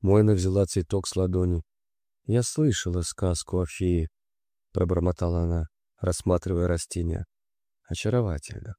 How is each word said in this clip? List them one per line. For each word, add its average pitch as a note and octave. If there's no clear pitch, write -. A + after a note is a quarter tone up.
Мойна G#2+
взяла F#2+
цветок F#2+
с -
ладони. F2+
"Я A#2
слышала G2+
сказку F2+
о F2+
фее", F2
пробормотала F2
она, E2+
рассматривая F2+
растение. E2+
"Очаровательно". G#2